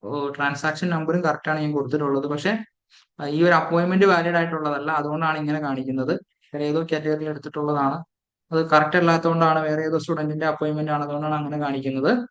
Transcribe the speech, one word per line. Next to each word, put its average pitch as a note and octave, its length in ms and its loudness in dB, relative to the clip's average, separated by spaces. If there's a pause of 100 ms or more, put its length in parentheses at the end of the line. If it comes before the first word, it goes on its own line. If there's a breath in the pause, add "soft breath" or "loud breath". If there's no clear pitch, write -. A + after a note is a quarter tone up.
ഓ, C#3+ 340 -4
ട്രാൻസാക്ഷൻ D3 520 -2
നമ്പറും E3 340 0
കറക്റ്റ് D3+ 260 0
ആണ് D#3 100 0
ഞാൻ D3+ 120 0
കൊടുത്തിട്ടുള്ളത്. C#3 560 0
പക്ഷേ, C#3+ 260 0 (640 soft breath)
ആ, C#3+ 80 -6
ഈ D3 160 -2
ഒരു F3 180 6
അപ്പോയിന്റ്മെന്റ് F3 440 2
വാലിഡ് F3 300 4
ആയിട്ടുള്ളതല്ല, D#3 560 -2
അതുകൊണ്ടാണ് D#3 460 -2
ഇങ്ങനെ D3+ 220 -2
കാണിക്കുന്നത്. C3 540 -2 (400)
വേറെ D3 120 -4
ഏതോ D3+ 160 0
കാറ്റഗറിയിൽ D#3 480 -2
എടുത്തിട്ടുള്ളതാണ്, D3 680 -2 (540)
അത് D#3+ 100 2 (100)
കറക്റ്റ് D#3 260 4
അല്ലാത്തതുകൊണ്ടാണ്, E3 640 4
വേറെ D#3 300 0
ഏതോ D#3+ 80 0
സ്റ്റുഡന്റിന്റെ D3+ 480 -4
അപ്പോയിന്റ്മെന്റ് D3+ 460 -2
ആണ്, D3 120 -2
അതുകൊണ്ടാണ് D3+ 320 -4
അങ്ങനെ D3 300 -4
കാണിക്കുന്നത്. C3+ 460 0 (200)